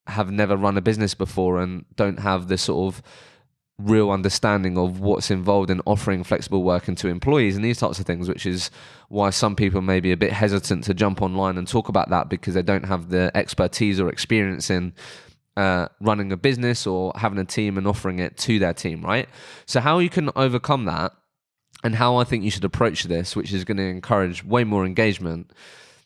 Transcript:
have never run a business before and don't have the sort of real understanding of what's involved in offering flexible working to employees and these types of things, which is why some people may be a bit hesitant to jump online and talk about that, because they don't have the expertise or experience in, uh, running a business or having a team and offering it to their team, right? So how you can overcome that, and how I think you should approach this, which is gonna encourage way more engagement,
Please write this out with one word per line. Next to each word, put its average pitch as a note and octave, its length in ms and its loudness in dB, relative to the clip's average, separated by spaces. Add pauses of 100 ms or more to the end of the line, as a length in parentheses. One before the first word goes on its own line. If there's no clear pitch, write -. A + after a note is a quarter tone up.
have G2 240 -2
never G2+ 260 2
run G2 200 2
a F#2+ 60 0
business G#2+ 320 2
before F2+ 460 0
and F2+ 260 -6 (100)
don't G2 240 0
have F#2+ 260 0
the F#2 120 0
sort F#2+ 360 -2
of - 80 -18 (760)
real G#2 320 4
understanding F#2+ 680 2
of F2+ 220 0
what's G2+ 300 0
involved G2 400 2
in F2+ 140 0
offering G2 400 0
flexible - 380 0
working F2+ 320 2
to F#2+ 140 -4
employees G#2 480 2
and G#2 80 -2
these A#2 140 0
types F#2 200 -2
of F#2+ 80 -6
things, F2 220 -2
which - 180 -4
is F2+ 240 -4 (380)
why G2+ 220 0
some G2+ 260 0
people G2 240 2
may F#2 200 2
be F2+ 120 2
a F2+ 40 2
bit G2 160 2
hesitant G2+ 520 0
to G2 100 0
jump G2 260 0
online F#2+ 380 0
and F2+ 80 -6
talk - 220 -2
about G2 200 2
that, F2 200 0
because F2+ 260 -4
they F2+ 80 2
don't F#2+ 220 0
have F2+ 260 -4
the F2+ 240 2
expertise G2 680 0
or F2 80 2
experience G2 640 -2
in, F2+ 240 -2 (640)
uh, F#2 320 2 (120)
running G2+ 320 0
a F#2 40 -4
business A#2+ 500 0
or F#2 300 -2
having G2+ 220 -2
a F#2+ 60 -2
team G2+ 320 -2
and F#2+ 100 -2
offering F#2+ 320 -2
it F2+ 180 -6
to A2 220 0
their F2+ 140 2
team, E2 320 -8
right? A2+ 240 -2 (380)
So B2+ 140 0
how D3+ 180 2
you F3 120 2
can D3+ 260 -2
overcome C3 480 0
that, E2 280 -2 (720)
and A2+ 120 0
how B2 200 4
I B2 80 4
think A#2+ 180 -2
you G#2 80 0
should G2 140 -4
approach F#2+ 400 0
this, F2 320 -2
which F#2 160 -6
is F#2 120 -2
gonna G2 180 -4
encourage F#2 600 -2
way A#2 220 2
more G2+ 220 0
engagement, F#2 680 0 (540)